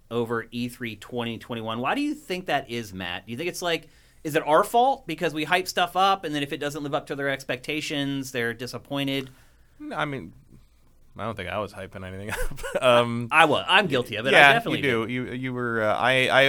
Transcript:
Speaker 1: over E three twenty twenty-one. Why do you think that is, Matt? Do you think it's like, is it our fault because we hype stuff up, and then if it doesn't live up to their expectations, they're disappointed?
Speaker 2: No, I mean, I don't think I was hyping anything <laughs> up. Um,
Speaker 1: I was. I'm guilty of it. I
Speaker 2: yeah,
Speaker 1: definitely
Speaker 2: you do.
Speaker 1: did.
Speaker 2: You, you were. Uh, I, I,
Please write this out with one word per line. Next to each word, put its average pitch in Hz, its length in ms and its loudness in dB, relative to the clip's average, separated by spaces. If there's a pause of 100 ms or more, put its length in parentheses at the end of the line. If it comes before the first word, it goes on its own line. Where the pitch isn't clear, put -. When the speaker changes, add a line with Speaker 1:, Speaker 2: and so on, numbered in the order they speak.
(100)
Speaker 1:
over 117 400 -2
E 120 180 -4
three 117 280 -8
twenty 117 420 -6
twenty-one. 113 400 -6
Why 139 160 -2
do 277 60 -2
you 294 120 -2
think 180 340 -8
that 147 220 -2
is, 113 240 -6
Matt? 92 340 -8
Do 113 40 -12
you 117 80 -8
think 175 120 -6
it's 170 120 -8
like, 165 240 -2 (380)
is 151 100 -2
it 151 100 2
our 156 200 6
fault 254 420 2
because 165 260 -2
we 156 120 -4
hype 180 240 0
stuff 180 260 -2
up, 190 300 2
and 151 100 -4
then 143 80 -2
if 143 100 -4
it 147 60 -4
doesn't 143 240 -6
live 147 100 -6
up 147 140 -2
to 151 80 -6
their 139 140 -4
expectations, 139 1040 -4
they're 117 200 -2
disappointed? 131 800 -6 (480)
Speaker 2:
No, 302 180 -12
I 151 100 -2
mean, 123 260 -8 (840)
I 98 60 -8
don't 110 100 -6
think 92 140 -8
I 95 120 -4
was 95 120 -6
hyping 95 340 -12
anything 95 240 -10
<laughs> - 460 -4
up. - 60 -4
Um, 120 480 4
Speaker 1:
I 156 160 6
was. 110 200 2
I'm 190 200 2
guilty 123 300 -2
of 113 100 -4
it. 131 80 4
I - 40 8
Speaker 2:
yeah, 143 140 12
Speaker 1:
definitely 165 280 0
Speaker 2:
you - 20 -4
do. 113 240 2
Speaker 1:
did. 120 60 -4
Speaker 2:
You, 123 200 -4
you 127 220 -6
were. 120 280 -2
Uh, 107 140 4
I, 127 320 4
I, 127 200 6